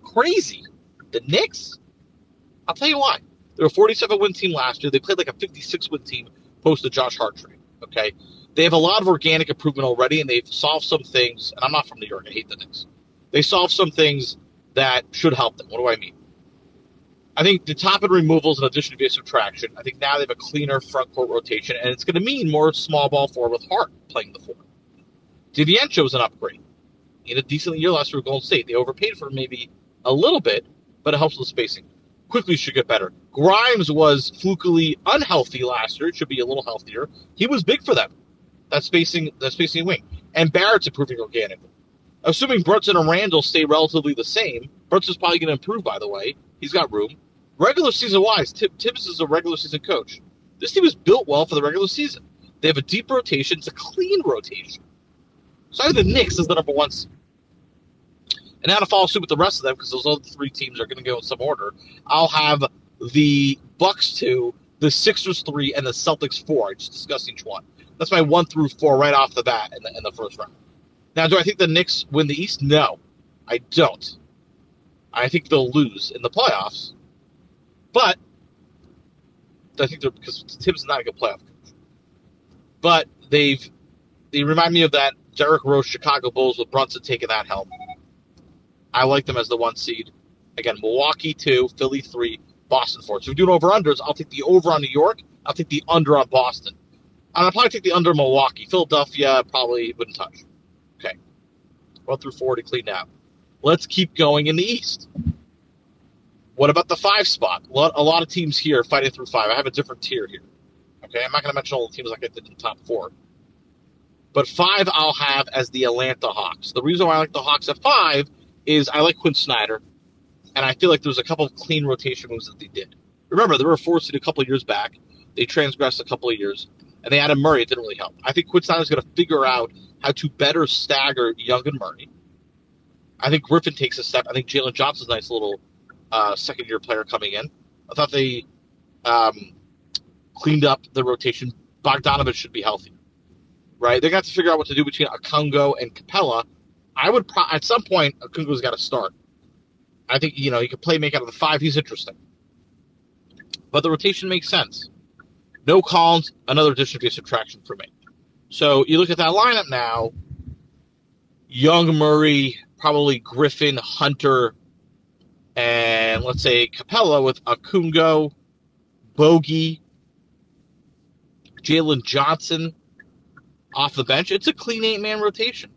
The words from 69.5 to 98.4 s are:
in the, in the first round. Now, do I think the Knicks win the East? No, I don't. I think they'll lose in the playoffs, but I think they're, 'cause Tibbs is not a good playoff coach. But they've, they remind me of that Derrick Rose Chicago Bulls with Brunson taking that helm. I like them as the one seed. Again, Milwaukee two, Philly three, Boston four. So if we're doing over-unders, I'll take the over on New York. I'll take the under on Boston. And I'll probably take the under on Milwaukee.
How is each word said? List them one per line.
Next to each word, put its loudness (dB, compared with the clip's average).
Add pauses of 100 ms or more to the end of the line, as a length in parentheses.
in -18
the, -12
in -14
the -8
first -12
round. -14 (640)
Now, 2
do 4
I 2
think -2
the 4
Knicks 0
win 2
the -4
East? -8
No, 2 (500)
I -2 (120)
don't. 0 (960)
I 0
think -4
they'll 2
lose 0
in -12
the -4
playoffs, -2 (1000)
but 2 (1600)
I 2
think -10
they're, -2
'cause -18
Tibbs -6
is -16
not -2
a -12
good -8
playoff -4
coach. -20 (1080)
But 2 (220)
they've, 2 (640)
they 0
remind 2
me 6
of 4
that 2 (200)
Derrick 2
Rose 2
Chicago -2
Bulls 0
with -6
Brunson 0
taking -6
that -2
helm. -8 (1200)
I 2
like 2
them -6
as -2
the -2
one -2
seed. -10 (480)
Again, -4
Milwaukee -2
two, 2 (100)
Philly -2
three, -8 (280)
Boston 0
four. -6
So -12
if -8
we're 6
doing 4
over-unders, 4
I'll -4
take -12
the -10
over 6
on 2
New -6
York. 2 (240)
I'll -4
take -6
the -4
under 4
on 2
Boston. 0 (600)
And 4
I'll 4
probably 4
take -8
the 2
under 4
on 4
Milwaukee. 2